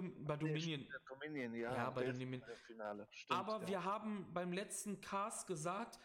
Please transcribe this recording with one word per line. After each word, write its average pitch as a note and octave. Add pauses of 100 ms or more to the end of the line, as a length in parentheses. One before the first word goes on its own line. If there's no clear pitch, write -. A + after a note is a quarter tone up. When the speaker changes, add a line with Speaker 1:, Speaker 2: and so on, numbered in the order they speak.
Speaker 1:
Dom-, F3+
bei D3+
Speaker 2:
Nee, C#3+
Speaker 1:
Dominion. D#3
Speaker 2:
stimmt, -
bei C3
Dominion, C#3
ja. A#2
Speaker 1:
Ja, B2
bei B2+
Speaker 2:
Der B2+
ist B2+
Speaker 1:
Dominion. B2+
Speaker 2:
im A#2
Finale. G#2
Stimmt, -
Speaker 1:
Aber G#3+
Speaker 2:
ja. F3
Speaker 1:
wir F#3
haben G#3
beim F3+
letzten G3
Cast G3+
gesagt, F3+